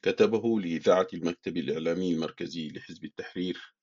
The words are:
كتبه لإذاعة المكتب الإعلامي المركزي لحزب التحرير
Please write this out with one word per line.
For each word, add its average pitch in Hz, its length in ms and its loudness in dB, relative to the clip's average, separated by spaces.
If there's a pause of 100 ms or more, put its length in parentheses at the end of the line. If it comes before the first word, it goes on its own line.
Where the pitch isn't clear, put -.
كتبه 110 580 4
لإذاعة 90 540 4
المكتب 85 420 -4
الإعلامي 82 560 -2
المركزي 80 560 -4
لحزب 76 360 -14
التحرير - 800 -8